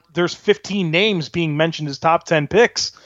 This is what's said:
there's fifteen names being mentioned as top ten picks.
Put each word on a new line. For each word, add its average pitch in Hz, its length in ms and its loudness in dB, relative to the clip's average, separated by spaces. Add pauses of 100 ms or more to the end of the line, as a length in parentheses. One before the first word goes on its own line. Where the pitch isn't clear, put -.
(140)
there's 175 220 0
fifteen 190 560 0
names 180 380 0
being 160 280 -2
mentioned 156 320 -2
as 139 80 -10
top 165 280 0
ten 151 200 0
picks. - 460 0 (140)